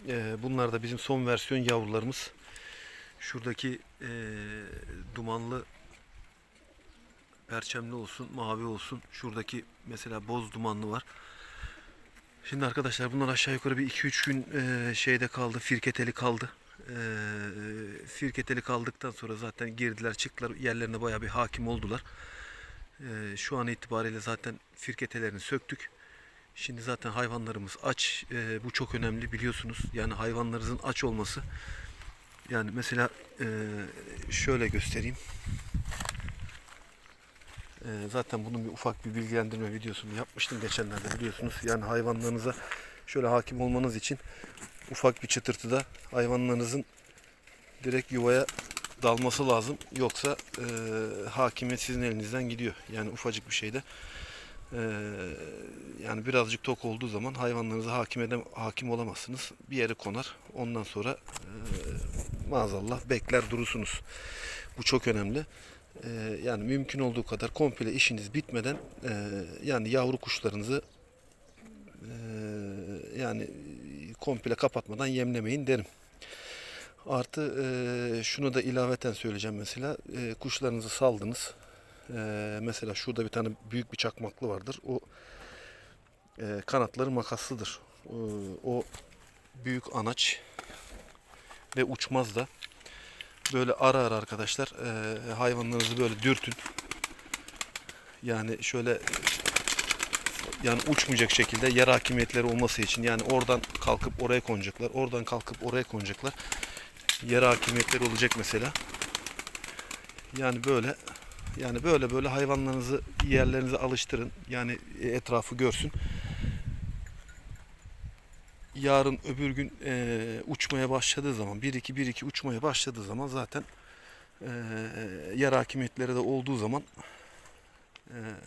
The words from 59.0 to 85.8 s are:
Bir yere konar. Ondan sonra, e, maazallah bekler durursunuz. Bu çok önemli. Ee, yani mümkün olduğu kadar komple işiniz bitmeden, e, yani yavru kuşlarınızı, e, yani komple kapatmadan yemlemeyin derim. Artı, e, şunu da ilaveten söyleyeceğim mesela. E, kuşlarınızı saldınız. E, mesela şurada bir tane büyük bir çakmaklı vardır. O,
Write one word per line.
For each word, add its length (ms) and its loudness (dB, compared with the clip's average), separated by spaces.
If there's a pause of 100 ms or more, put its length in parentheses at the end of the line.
Bir 60 -2
yere 180 4
konar. 420 -4 (180)
Ondan 280 -2
sonra, 280 -2
e, 420 -8 (960)
maazallah 500 0 (100)
bekler 400 2
durursunuz. 500 -2 (800)
Bu 40 -4
çok 260 6
önemli. 380 2 (580)
Ee, 400 -4
yani 200 0
mümkün 340 0
olduğu 240 2
kadar 320 -2
komple 380 2
işiniz 420 2
bitmeden, 420 0 (280)
e, 260 -2 (320)
yani 260 2
yavru 280 4
kuşlarınızı, 680 0 (1200)
e, 120 -12 (1040)
yani 320 -2 (720)
komple 340 2
kapatmadan 520 2
yemlemeyin 600 2
derim. 200 4 (1200)
Artı, 560 0
e, 600 0
şunu 320 0
da 80 4
ilaveten 500 2
söyleyeceğim 440 -2
mesela. 400 -4 (200)
E, 180 -4
kuşlarınızı 540 0
saldınız. 640 2 (600)
E, 480 -2
mesela 320 -2
şurada 300 0
bir 40 -2
tane 200 0 (220)
büyük 220 -2
bir 40 -10
çakmaklı 520 -2
vardır. 380 -4
O, 140 0 (1400)